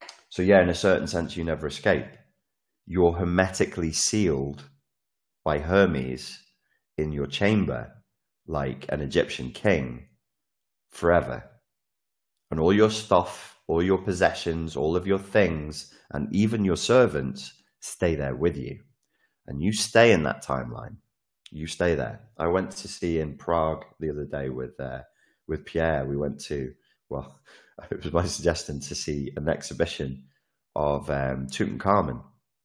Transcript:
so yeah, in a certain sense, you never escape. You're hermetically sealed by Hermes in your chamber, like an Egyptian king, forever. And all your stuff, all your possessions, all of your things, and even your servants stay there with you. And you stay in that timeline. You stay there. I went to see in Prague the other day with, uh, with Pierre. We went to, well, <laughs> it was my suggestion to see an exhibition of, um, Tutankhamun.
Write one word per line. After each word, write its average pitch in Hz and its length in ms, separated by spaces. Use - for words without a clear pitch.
so - 120
yeah, 95 200
in 87 80
a 85 60
certain 95 320
sense, 85 280
you 85 80
never 80 240
escape. 78 400
You're 85 280
hermetically 90 760
sealed 73 720
by 76 160
Hermes 76 800
in 78 140
your 71 160
chamber, 90 640
like 69 400
an 73 120
Egyptian 69 500
king, 65 560
forever. - 520
And 80 80
all 87 140
your 107 160
stuff, - 800
all 82 160
your 95 160
possessions, 82 760
all 76 200
of 90 100
your 98 140
things, 82 720
and 73 220
even 107 320
your 90 100
servants 78 800
stay - 360
there 67 200
with 76 220
you. 67 220
And - 160
you 190 100
stay 120 400
in 82 120
that 60 200
timeline. 60 540
You 76 160
stay 87 280
there. 60 260
I 82 100
went 92 240
to - 160
see 82 320
in 73 180
Prague 80 480
the 78 100
other 73 160
day 69 240
with, 64 300
uh, 65 220
with 76 180
Pierre. 80 420
We 69 100
went 71 280
to, 67 280
well, 69 300
<laughs> - 280
it - 120
was 76 100
my 87 120
suggestion 80 560
to - 140
see 71 420
an 73 100
exhibition - 760
of, 71 340
um, 67 380
Tutankhamun. 82 760